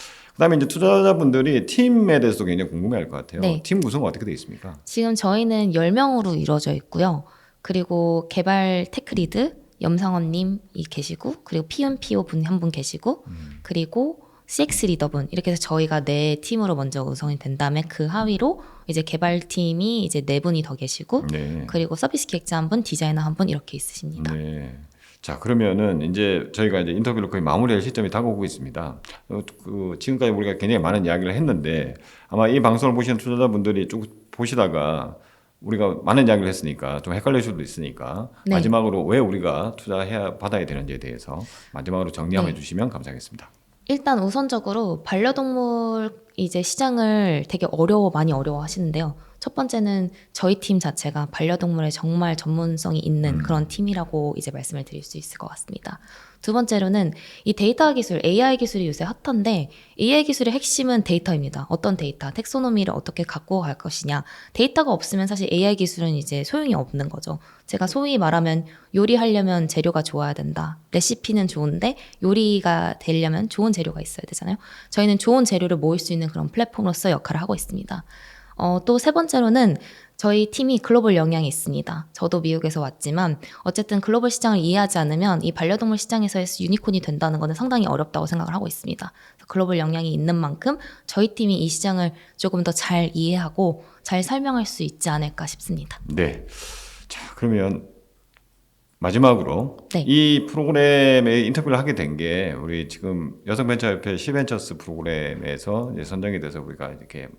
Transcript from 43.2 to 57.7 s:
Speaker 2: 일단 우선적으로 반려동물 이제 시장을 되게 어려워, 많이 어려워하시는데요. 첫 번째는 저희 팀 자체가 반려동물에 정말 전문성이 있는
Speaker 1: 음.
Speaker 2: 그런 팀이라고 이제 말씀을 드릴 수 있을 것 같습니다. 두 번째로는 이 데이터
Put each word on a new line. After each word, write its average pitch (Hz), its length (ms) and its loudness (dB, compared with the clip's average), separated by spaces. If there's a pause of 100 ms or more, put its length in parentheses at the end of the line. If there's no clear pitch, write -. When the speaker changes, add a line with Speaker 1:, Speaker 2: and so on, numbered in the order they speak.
Speaker 2:
일단 277 320 0
우선적으로 208 840 -2
반려동물 233 1120 -2 (200)
이제 180 260 -2
시장을 214 840 2
되게 180 240 -2
어려워, 185 400 4
많이 156 220 2
어려워하시는데요. 151 840 -2 (240)
첫 - 160 -8
번째는 208 540 0 (220)
저희 190 300 2
팀 190 180 2
자체가 147 520 -4
반려동물에 165 580 0
정말 165 480 0
전문성이 160 640 -2
있는 151 360 0
Speaker 1:
음. 156 80 -2
Speaker 2:
그런 156 240 0
팀이라고 170 680 -2
이제 - 140 -8
말씀을 135 340 -8
드릴 147 180 -14
수 - 140 -14
있을 - 200 -14
것 - 100 -12
같습니다. - 520 -14 (420)
두 214 120 -2
번째로는 202 600 2 (300)
이 208 100 0
데이터 240 400 4